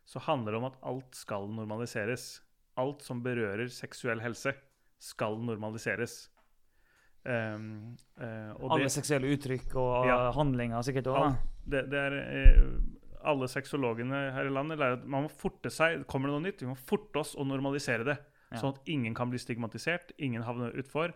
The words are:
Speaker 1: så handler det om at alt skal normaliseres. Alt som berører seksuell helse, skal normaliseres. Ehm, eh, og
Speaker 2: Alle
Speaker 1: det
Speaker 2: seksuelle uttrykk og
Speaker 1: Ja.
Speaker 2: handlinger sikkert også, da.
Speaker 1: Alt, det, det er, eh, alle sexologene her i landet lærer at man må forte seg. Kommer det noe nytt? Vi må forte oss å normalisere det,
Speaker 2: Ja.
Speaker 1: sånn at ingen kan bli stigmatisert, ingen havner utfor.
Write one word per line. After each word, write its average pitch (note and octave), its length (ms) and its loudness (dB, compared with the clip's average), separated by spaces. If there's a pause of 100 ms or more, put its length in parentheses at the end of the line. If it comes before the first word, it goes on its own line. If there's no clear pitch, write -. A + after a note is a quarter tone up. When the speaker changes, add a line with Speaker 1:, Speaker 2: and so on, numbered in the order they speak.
Speaker 1:
så - 160 -12
handler B2 320 0
det A2 40 0
om A#2+ 140 -2
at - 120 -16
alt C3 320 -8
skal G2+ 340 -6
normaliseres. A2 920 -4 (380)
Alt C#3 260 -2
som B2 180 -6
berører A#2+ 480 -2
seksuell A2+ 520 -6
helse, A#2+ 320 -4 (480)
skal G#2+ 360 -4
normaliseres. A2 920 -4 (960)
Ehm, A2 720 -6 (220)
eh, A2 360 -8
og C3+ 160 -6
Speaker 2:
Alle D3 160 2
Speaker 1:
det B2+ 80 -2
Speaker 2:
seksuelle C#3 400 0
uttrykk B2+ 400 -4
og B2+ 320 2
Speaker 1:
Ja. B2 240 4
Speaker 2:
handlinger A#2+ 520 0
sikkert C3 240 -2
også, C3 120 2
da. D3 80 4
Speaker 1:
Alt, - 120 4 (300)
det, C3+ 200 0
det C#3+ 100 -2
er, C#3 140 -2
eh, C3 640 10 (460)
alle C#3 220 2
sexologene C3+ 840 -2
her C#3 120 -2
i C#3 40 -2
landet D3 300 -2
lærer B2+ 220 2
at - 60 -14
man C#3 160 0
må D3+ 80 -4
forte - 380 -6
seg. D#3+ 380 2
Kommer C3+ 220 0
det D3 80 0
noe D#3+ 140 -2
nytt? - 100 -14
Vi B2+ 60 -6
må C3+ 100 -6
forte - 420 -2
oss D3+ 160 -6
å C#3+ 100 -4
normalisere C3+ 600 0
det, C#3 120 0 (340)
Speaker 2:
Ja. A#2 100 -8
Speaker 1:
sånn C3+ 140 0
at - 120 -20
ingen B2 260 0
kan B2 160 -2
bli B2 80 -2
stigmatisert, A#2+ 800 -4
ingen A#2+ 260 -2
havner A#2+ 280 -4
utfor. D#3 440 -4